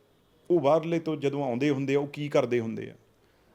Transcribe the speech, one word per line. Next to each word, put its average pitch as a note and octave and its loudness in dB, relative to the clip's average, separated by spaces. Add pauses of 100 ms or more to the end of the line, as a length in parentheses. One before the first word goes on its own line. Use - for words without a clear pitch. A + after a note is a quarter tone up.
(500)
ਉਹ F3 4
ਬਾਹਰਲੇ D#3+ 2
ਤੋਂ D#3+ -4
ਜਦੋਂ C#3 -2
ਆਉਂਦੇ C3 0
ਹੁੰਦੇ C3+ 0
ਆ, C#3+ 2
ਉਹ C#3+ -2
ਕੀ D3 -8
ਕਰਦੇ B2 2
ਹੁੰਦੇ A2+ -6
ਆ? A2+ -18 (600)